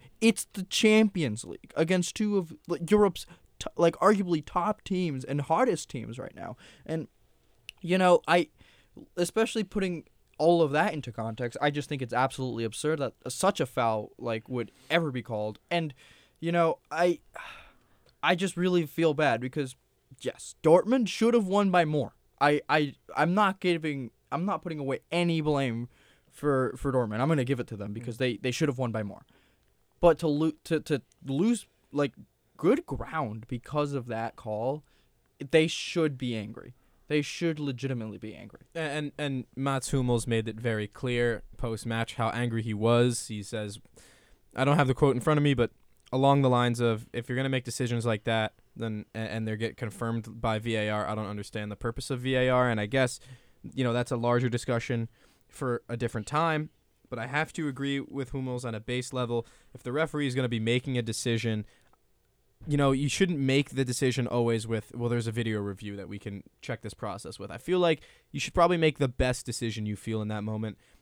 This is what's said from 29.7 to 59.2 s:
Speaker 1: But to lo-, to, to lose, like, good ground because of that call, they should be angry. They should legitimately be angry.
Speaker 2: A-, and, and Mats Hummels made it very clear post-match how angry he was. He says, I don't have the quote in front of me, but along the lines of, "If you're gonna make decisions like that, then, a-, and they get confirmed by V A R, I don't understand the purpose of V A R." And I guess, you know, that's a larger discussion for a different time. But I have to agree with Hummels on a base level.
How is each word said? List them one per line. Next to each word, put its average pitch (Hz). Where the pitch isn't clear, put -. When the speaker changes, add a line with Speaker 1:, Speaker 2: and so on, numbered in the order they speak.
Speaker 1:
But 165
to 165
lo-, 151
to, 160
to 147
lose, 185
like, 143
good 214
ground 117
because 143
of 123
that 113
call, 120
they 160
should 156
be 123
angry. 107
They 151
should 160
legitimately 123
be 107
angry. 101
Speaker 2:
A-, 165
and, 151
and 139
Mats 135
Hummels 123
made 113
it 110
very 110
clear 120
post-match 113
how 113
angry 113
he 110
was. 120
He 107
says, 107
I 131
don't 143
have 143
the 131
quote 135
in 123
front 156
of 147
me, 143
but 120
along 139
the 131
lines 120
of, 117
"If 117
you're 127
gonna 135
make 131
decisions 117
like 110
that, 110
then, 107
a-, -
and 110
they 110
get 110
confirmed 113
by 110
V 113
A 107
R, 107
I 107
don't 107
understand 104
the 104
purpose -
of 127
V 131
A 127
R." 127
And 113
I 104
guess, 127
you 131
know, 120
that's 120
a 131
larger 120
discussion 117
for 120
a 120
different 117
time. 156
But 120
I 113
have 147
to 156
agree 139
with 135
Hummels 127
on 113
a 110
base 123
level. 120